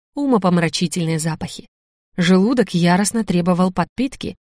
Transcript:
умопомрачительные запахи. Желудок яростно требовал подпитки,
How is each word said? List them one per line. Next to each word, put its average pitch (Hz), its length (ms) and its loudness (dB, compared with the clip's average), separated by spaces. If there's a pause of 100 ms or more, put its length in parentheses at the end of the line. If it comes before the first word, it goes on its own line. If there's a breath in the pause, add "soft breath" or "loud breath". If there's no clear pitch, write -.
(140)
умопомрачительные 180 1040 0
запахи. 156 500 -8 (480)
Желудок 190 600 2
яростно 190 500 2
требовал 180 480 0
подпитки, - 640 -4 (180)